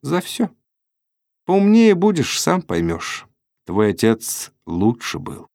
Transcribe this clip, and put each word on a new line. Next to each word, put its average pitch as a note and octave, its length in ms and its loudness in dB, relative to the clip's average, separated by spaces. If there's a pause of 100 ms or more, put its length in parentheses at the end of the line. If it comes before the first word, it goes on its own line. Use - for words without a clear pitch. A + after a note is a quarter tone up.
«За D3+ 180 -2
все. - 300 -6 (960)
Поумнее G3+ 500 4
будешь, F3 460 0
сам F3+ 200 0
поймешь. E2+ 680 -4 (380)
Твой G2+ 260 0
отец - 600 -2 (140)
лучше G2 540 -2
был». - 360 -16